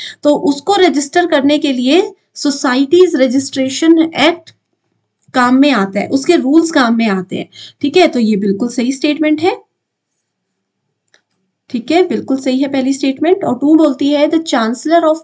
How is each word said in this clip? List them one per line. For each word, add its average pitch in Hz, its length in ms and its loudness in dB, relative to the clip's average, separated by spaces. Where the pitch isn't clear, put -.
तो 294 120 2
उसको 285 400 -2
register 349 500 0
करने 294 320 2
के 294 160 -2
लिए 285 400 0
Societies 285 800 0
Registration 269 840 0
Act 320 560 -2
काम 247 220 2
में 277 160 4
आता 196 280 -2
है, - 80 -6
उसके 269 280 0
rules 294 360 2
काम 240 240 2
में 226 140 0
आते 190 280 -4
हैं। - 120 -10
ठीक 294 160 0
है, 359 100 6
तो - 120 -2
ये 214 160 0
बिल्कुल 202 340 -2
सही 240 220 -4
statement 302 500 -2
है। 392 260 -2
ठीक 240 220 -6
है, 359 160 2
बिल्कुल 262 300 -4
सही 262 220 -2
है 277 80 -2
पहली 269 260 -2
स्टेटमेंट। 302 500 -2
और 247 160 -4
टू 302 160 2
बोलती 294 340 2
है, 294 200 2
"The 339 100 0
chancellor 277 640 -2
of 311 200 2